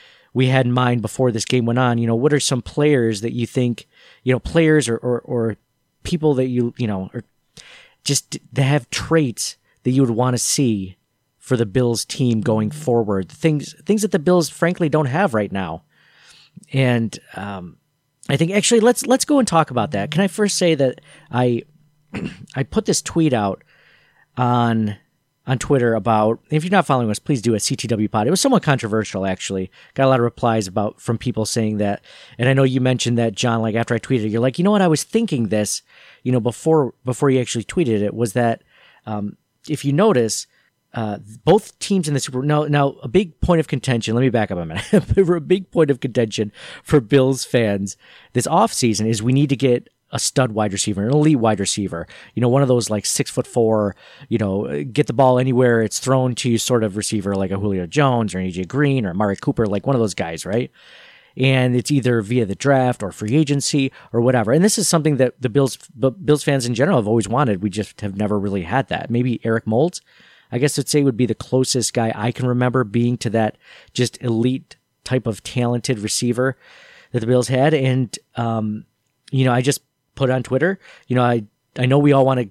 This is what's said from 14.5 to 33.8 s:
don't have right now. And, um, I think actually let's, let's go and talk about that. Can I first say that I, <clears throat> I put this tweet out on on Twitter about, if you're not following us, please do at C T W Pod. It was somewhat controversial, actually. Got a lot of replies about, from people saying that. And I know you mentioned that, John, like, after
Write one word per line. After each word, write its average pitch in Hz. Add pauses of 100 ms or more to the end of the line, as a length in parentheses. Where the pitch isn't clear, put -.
don't 156
have 147
right 104
now. 90 (880)
And, 123 (180)
um, 95 (500)
I 139
think 165
actually 208
let's, 233
let's 262
go 294
and 247
talk 165
about 117
that. 101
Can 151
I 202
first 208
say 170
that 135 (320)
I, 123 (500)
<clears throat> -
I 135
put -
this -
tweet 156
out 101 (720)
on 117 (520)
on 127
Twitter 120
about, 110 (100)
if 151
you're 180
not 190
following 123
us, 104
please 135
do 113
at 104
C -
T -
W 107
Pod. -
It 139
was 190
somewhat 262
controversial, 110
actually. 95 (240)
Got 135
a 131
lot 131
of 120
replies 113
about, 101
from 113
people 110
saying 107
that. 101 (340)
And 123
I 135
know 135
you 131
mentioned 123
that, 117
John, 117
like, 110
after 117